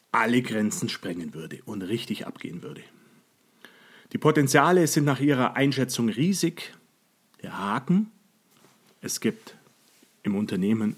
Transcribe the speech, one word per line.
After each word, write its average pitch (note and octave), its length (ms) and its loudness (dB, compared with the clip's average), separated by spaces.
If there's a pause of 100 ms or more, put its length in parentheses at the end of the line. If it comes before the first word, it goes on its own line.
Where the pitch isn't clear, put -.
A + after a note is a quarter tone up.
(100)
alle A#2 300 2
Grenzen G#2+ 480 -2
sprengen F2 440 -8
würde D#2 320 -14
und G#2 160 -10
richtig G#2+ 440 -6
abgehen - 380 -12
würde. - 180 -14 (1300)
Die A#2 40 -2
Potenziale D3+ 720 6
sind D3+ 160 2
nach C#3+ 160 2
ihrer C3+ 360 2
Einschätzung C3 540 0
riesig. E3 640 -2 (720)
Der F2+ 140 -10
Haken: C3 540 0 (880)
Es - 180 -6
gibt - 380 -6 (680)
im G2+ 120 -2
Unternehmen G#2+ 640 0